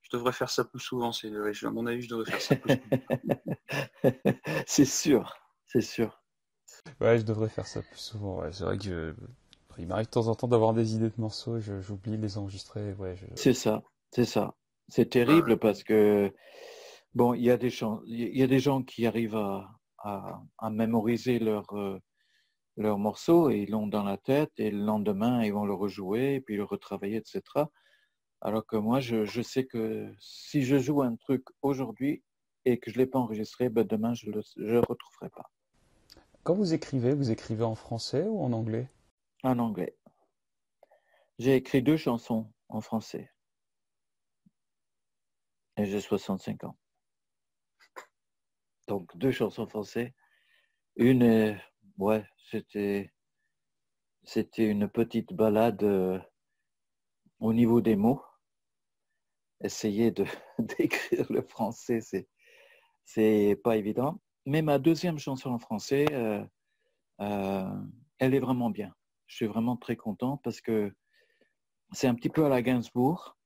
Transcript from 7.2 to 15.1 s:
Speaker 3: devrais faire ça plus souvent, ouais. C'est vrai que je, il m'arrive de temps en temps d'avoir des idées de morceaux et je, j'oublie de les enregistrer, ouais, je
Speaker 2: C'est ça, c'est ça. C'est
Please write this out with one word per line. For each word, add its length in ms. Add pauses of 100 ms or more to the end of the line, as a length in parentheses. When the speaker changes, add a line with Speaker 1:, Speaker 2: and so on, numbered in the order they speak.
Speaker 3:
devrais 240
faire 180
ça 160
plus 160
souvent, 420
ouais. 120
C'est 120
vrai 140
que 60
je, 300 (640)
il 80
m'arrive 200
de 40
temps 180
en 60
temps 140
d'avoir 260
des 200
idées 160
de 100
morceaux 380
et 20
je, 200
j'oublie 320
de 100
les 160
enregistrer, 560
ouais, 220
je 180
Speaker 2:
C'est 200
ça, 280 (280)
c'est 140
ça. 300 (340)
C'est 220